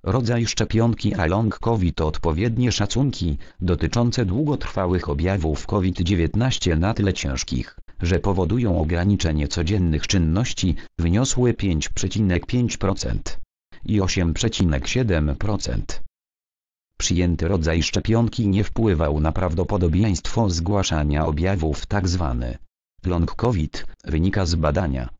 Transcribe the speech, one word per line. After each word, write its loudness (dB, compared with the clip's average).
Rodzaj 0
szczepionki 0
a 0
long 0
covid 0
to 0
odpowiednie 0
szacunki -2
dotyczące 0
długotrwałych -2
objawów 0
covid 0
dziewiętnaście 2
na 2
tyle 0
ciężkich, -4
że 2
powodują 0
ograniczenie 0
codziennych 0
czynności, 2
wyniosły 2
pięć 0
przecinek 0
pięć 0
procent -2
i 2
osiem 0
przecinek 0
siedem 0
procent. -2
Przyjęty 2
rodzaj 2
szczepionki 0
nie 2
wpływał 2
na 2
prawdopodobieństwo 0
zgłaszania 0
objawów. 0
Tak 0
zwany -2
long 0
covid -2
wynika 0
z 0
badania 0